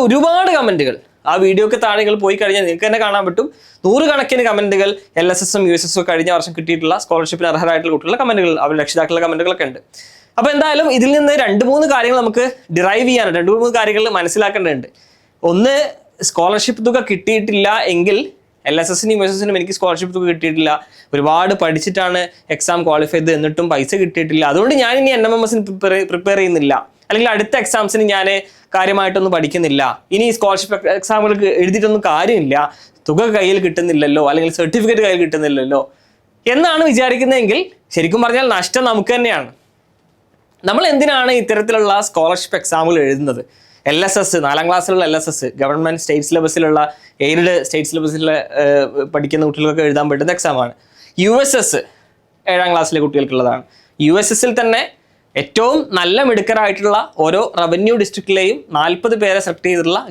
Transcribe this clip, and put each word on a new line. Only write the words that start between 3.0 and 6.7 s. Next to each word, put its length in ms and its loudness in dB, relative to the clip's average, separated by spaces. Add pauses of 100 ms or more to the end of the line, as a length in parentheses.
പറ്റും. 220 -2 (380)
നൂറുകണക്കിന് 640 2
കമന്റുകൾ 400 0 (320)
എൽ 120 2
എസ് 100 -4
എസും 260 -2
യു 80 4
എസ് 80 -4
എസും 240 -2
കഴിഞ്ഞ 220 0
വർഷം 260 -2
കിട്ടിയിട്ടുള്ള 460 -2